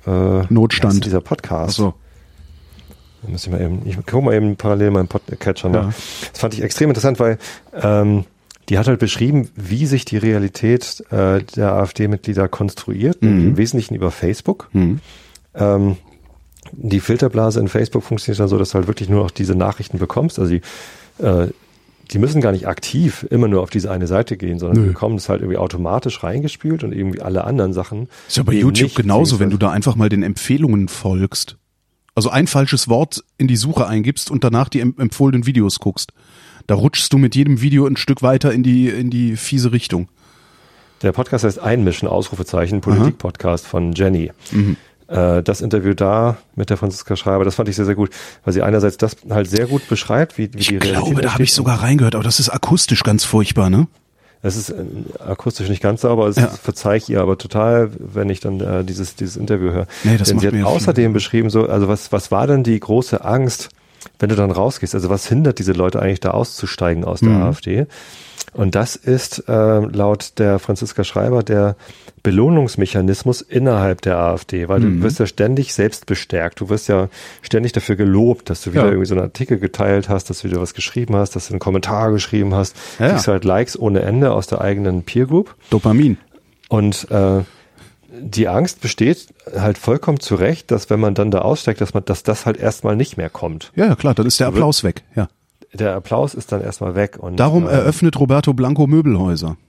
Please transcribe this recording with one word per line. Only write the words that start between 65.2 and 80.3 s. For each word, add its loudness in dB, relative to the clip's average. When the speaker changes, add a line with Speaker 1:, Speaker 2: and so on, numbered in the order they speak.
Speaker 1:
hindert 2
diese 0
Leute 0
eigentlich 0
da -2
auszusteigen -2
aus -4
der 4
Speaker 2:
Mhm. 4
Speaker 1:
A 2
F -4
D? -2
Und -2
das 0
ist, -2
äh, 4
laut -2
der 2
Franziska -4
Schreiber 0
der 2
Belohnungsmechanismus 2
innerhalb 0
der 0
A 2
F -6
D, -4
weil 2
Speaker 2:
Mhm. 2
Speaker 1:
du 0
wirst -2
ja 2
ständig 0
selbst -2
bestärkt, -4
du -8
wirst -2
ja 2
ständig -2
dafür 0
gelobt, 2
dass -4
du -8
wieder 2
Speaker 2:
Ja. 4
Speaker 1:
irgendwie 2
so -2
einen 0
Artikel -4
geteilt 0
hast, -2
dass -8